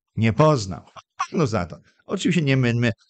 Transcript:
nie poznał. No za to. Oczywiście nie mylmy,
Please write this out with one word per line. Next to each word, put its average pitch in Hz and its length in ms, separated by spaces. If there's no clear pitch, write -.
nie 110 180
poznał. 123 480
No 151 140
za 101 180
to. - 120
Oczywiście 185 360
nie 135 160
mylmy, 120 340